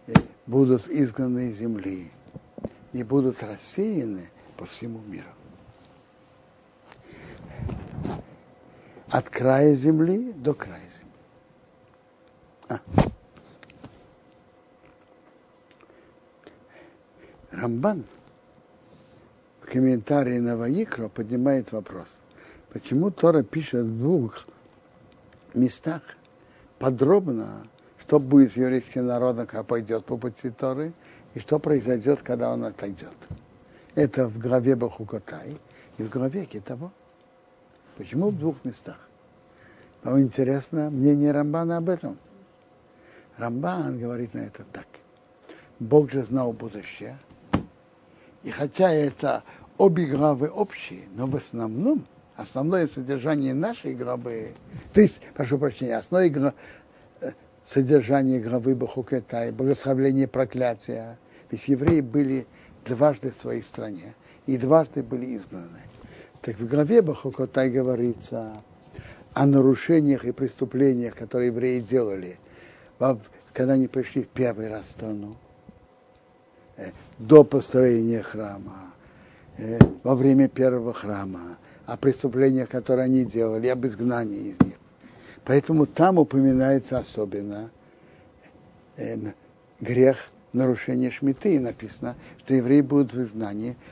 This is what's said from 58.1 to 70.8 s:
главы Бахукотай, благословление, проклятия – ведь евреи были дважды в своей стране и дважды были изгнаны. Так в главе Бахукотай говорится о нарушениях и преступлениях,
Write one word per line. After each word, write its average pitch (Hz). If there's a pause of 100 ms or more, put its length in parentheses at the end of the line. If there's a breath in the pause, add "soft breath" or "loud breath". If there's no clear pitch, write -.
главы 120
Бахукотай, 117
благословление, 135
проклятия – 117 (340 loud breath)
ведь 117
евреи 143
были 131 (380 loud breath)
дважды 131
в -
своей 120
стране 107 (320 soft breath)
и 131
дважды 143
были 123
изгнаны. 92 (600 loud breath)
Так 113
в 117
главе 151
Бахукотай 131
говорится 120 (800 loud breath)
о 139
нарушениях 139
и 120
преступлениях, 127